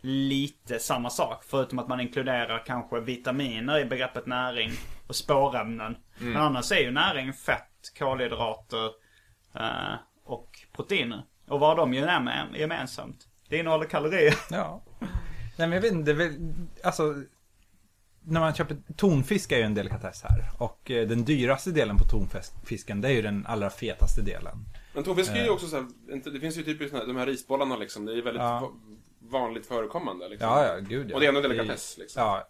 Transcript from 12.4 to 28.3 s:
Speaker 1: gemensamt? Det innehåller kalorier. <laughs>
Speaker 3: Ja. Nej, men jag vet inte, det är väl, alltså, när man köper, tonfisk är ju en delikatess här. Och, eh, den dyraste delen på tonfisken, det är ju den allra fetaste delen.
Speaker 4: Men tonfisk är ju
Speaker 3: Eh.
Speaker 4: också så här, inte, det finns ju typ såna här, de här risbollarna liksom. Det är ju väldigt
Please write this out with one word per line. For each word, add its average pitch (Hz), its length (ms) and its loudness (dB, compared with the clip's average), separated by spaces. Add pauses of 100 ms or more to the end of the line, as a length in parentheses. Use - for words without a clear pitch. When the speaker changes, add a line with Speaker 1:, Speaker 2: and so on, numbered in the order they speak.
Speaker 1:
gemensamt? 151 640 -6 (320)
Det 151 100 -2
innehåller 160 280 2
kalorier. 151 560 4
<laughs> - 80 -14
Speaker 3:
Ja. - 320 -6 (760)
Nej, 165 120 2
men 170 40 0
jag 185 80 2
vet 220 120 2
inte, 151 200 2
det 156 120 4
är 170 40 0
väl, 160 240 -6 (320)
alltså, 156 300 2 (1080)
när 165 180 0
man 160 140 4
köper, 156 220 -2 (200)
tonfisk 190 560 4
är 135 60 6
ju 117 40 6
en 107 120 2
delikatess 98 480 -4
här. - 360 4
Och, - 320 -6
eh, 117 180 2
den 117 160 2
dyraste 131 460 2
delen 120 260 2
på - 80 10
tonfisken, 101 960 0
det 123 80 0
är 139 40 4
ju 117 100 4
den 101 240 -2
allra 104 240 -2
fetaste - 520 4
delen. - 420 -4 (300)
Speaker 4:
Men 143 100 -4
tonfisk 180 280 2
är 208 40 0
ju 240 100 2
Speaker 3:
Eh. 214 60 4
Speaker 4:
också 175 140 -2
så 156 100 -6
här, 127 100 -4 (260)
inte, 139 180 -8
det 139 100 -8
finns 160 180 -4
ju 160 40 -6
typ 151 260 -4
såna 139 120 -4
här, 110 60 -6
de 123 100 -4
här 127 100 -2
risbollarna 135 500 0
liksom. 104 280 -8
Det 110 80 -6
är 113 40 -4
ju 117 60 -4
väldigt 120 200 -4